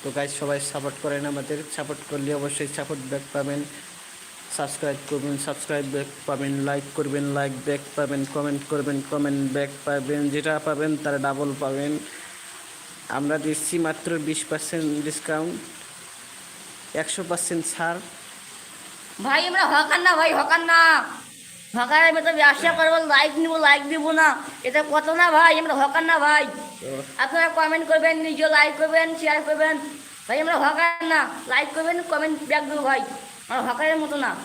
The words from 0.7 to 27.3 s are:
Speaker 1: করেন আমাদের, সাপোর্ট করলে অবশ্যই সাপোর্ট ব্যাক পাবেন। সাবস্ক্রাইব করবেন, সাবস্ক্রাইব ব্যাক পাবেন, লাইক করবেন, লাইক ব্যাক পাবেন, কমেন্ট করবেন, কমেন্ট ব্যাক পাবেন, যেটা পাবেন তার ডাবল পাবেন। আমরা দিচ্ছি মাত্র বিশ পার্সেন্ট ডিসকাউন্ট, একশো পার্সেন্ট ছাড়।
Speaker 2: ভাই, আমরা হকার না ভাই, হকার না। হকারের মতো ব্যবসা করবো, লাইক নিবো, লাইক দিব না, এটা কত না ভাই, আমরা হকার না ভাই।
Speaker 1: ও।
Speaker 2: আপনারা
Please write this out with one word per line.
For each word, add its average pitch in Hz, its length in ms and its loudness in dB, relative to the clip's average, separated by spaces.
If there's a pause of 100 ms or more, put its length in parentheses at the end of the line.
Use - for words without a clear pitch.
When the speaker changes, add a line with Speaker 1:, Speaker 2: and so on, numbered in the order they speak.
Speaker 1:
করেন 143 240 -4
আমাদের, 147 380 -6 (120)
সাপোর্ট 147 340 -8
করলে 143 240 -4
অবশ্যই 143 420 -4
সাপোর্ট 143 300 -8
ব্যাক 135 160 -6 (120)
পাবেন। 143 300 -4 (920)
সাবস্ক্রাইব 143 400 -4 (120)
করবেন, 143 360 -4
সাবস্ক্রাইব 147 400 -4
ব্যাক 139 200 -4 (200)
পাবেন, 139 280 -4
লাইক 139 300 -2 (120)
করবেন, 143 280 -2
লাইক 139 280 -2 (140)
ব্যাক 143 140 -2 (160)
পাবেন, 139 380 -2
কমেন্ট 143 360 -2
করবেন, 143 400 -2
কমেন্ট 143 420 -2
ব্যাক 139 180 -2 (160)
পাবেন, 143 440 -2
যেটা 151 360 -2
পাবেন 151 320 -2
তার 143 240 -2
ডাবল 139 380 -2
পাবেন। 143 400 -2 (1080)
আমরা 143 280 -2
দিচ্ছি 151 420 -4
মাত্র 165 380 -2
বিশ 151 320 -4
পার্সেন্ট 151 540 -4
ডিসকাউন্ট, 156 580 -4 (1300)
একশো 156 340 -6
পার্সেন্ট 170 360 -4 (120)
ছাড়। 170 220 -4 (1200)
Speaker 2:
ভাই, 285 260 2
আমরা 359 180 2
হকার 302 340 4
না 359 160 6
ভাই, 320 180 4
হকার 294 260 2
না। 330 460 6 (720)
হকারের 302 360 6
মতো 320 200 2
ব্যবসা 294 380 6
করবো, 320 340 4
লাইক 294 320 4
নিবো, 320 200 0
লাইক 285 320 6
দিব 311 220 0
না, 311 320 4 (200)
এটা 269 280 2
কত 302 180 2
না 339 220 4
ভাই, 311 280 8
আমরা 320 140 0
হকার 285 300 2
না 330 160 4
ভাই। 294 280 4 (340)
Speaker 1:
ও। 135 200 -8 (160)
Speaker 2:
আপনারা 320 320 2